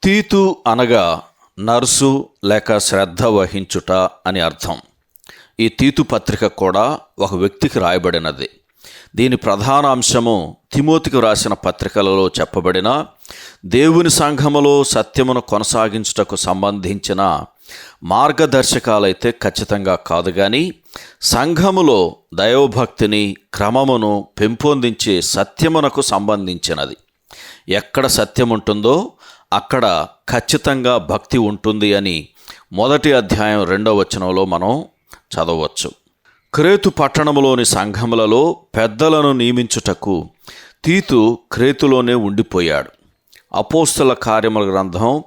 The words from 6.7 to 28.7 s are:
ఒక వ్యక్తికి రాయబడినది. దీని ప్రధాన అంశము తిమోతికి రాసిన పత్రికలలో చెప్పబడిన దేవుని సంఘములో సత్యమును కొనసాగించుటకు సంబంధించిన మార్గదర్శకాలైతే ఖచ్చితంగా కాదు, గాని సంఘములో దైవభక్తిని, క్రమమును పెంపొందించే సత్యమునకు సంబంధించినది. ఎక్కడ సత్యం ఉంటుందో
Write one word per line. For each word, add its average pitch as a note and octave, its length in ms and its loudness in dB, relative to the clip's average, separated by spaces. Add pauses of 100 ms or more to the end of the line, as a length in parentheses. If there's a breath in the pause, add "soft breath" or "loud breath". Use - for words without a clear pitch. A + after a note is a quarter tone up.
ఒక G2 160 -2
వ్యక్తికి G2+ 440 -2
రాయబడినది. E2+ 720 -2 (680 loud breath)
దీని B2 200 2
ప్రధాన A#2+ 500 0
అంశము A#2 720 0 (160)
తిమోతికి D3 480 0
రాసిన G#2+ 320 0
పత్రికలలో F#2+ 800 -2 (100)
చెప్పబడిన F#2 680 -2 (600 loud breath)
దేవుని D#3+ 440 4
సంఘములో C#3+ 760 2
సత్యమును B2+ 560 -2
కొనసాగించుటకు G#2+ 960 -2
సంబంధించిన F#2+ 1080 -2 (580 loud breath)
మార్గదర్శకాలైతే A#2+ 1300 0
ఖచ్చితంగా G2+ 640 -4
కాదు, F2 360 -2
గాని G#2+ 420 -2 (480 loud breath)
సంఘములో D#3 960 2 (180)
దైవభక్తిని, G#2+ 1040 0 (180)
క్రమమును G#2+ 760 0 (120)
పెంపొందించే A#2 800 0
సత్యమునకు C#3+ 840 0
సంబంధించినది. F#2 920 -4 (720 loud breath)
ఎక్కడ G#2 380 -2
సత్యం A#2+ 420 0
ఉంటుందో A2+ 640 0 (400 soft breath)